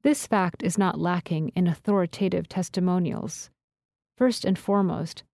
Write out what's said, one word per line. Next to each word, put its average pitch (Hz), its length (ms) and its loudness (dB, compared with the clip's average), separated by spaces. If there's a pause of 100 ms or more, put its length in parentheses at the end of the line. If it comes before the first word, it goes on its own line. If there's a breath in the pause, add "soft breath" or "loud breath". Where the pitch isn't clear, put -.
This 285 220 2
fact 185 380 0
is 185 140 0
not 190 200 2
lacking 165 520 -2
in 180 180 2
authoritative 180 800 0
testimonials. 180 1000 -2 (680)
First 254 280 2
and 185 120 2
foremost, 190 680 -2 (120)